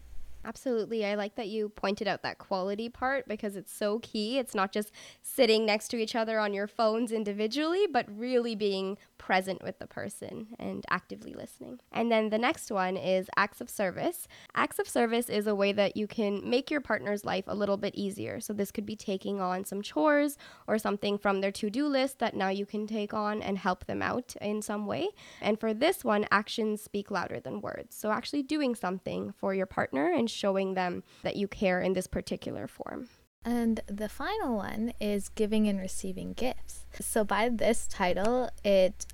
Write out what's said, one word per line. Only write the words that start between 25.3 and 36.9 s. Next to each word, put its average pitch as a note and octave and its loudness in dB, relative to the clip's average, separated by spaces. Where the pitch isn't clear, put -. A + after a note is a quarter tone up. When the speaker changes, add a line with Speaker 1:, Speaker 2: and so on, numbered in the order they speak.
Speaker 1:
And G#3+ 2
for A3 0
this D4 2
one, G#3 4
actions G#3+ 2
speak - -6
louder - -4
than - -8
words. - -8
So G#3+ -2
actually C4+ -2
doing C#4 0
something F#3 -4
for G3 0
your F#3+ 0
partner C4+ 0
and A#3 2
showing F#3+ 0
them F#3 -2
that - -4
you G3+ 0
care F#3 2
in F#3 2
this F#3 0
particular - -6
form. - -12
Speaker 2:
And A3+ 0
the G#3+ -6
final E4 -2
one G#3+ -4
is G#3 0
giving G#3+ 4
and G3 2
receiving F#3+ -4
gifts. - -2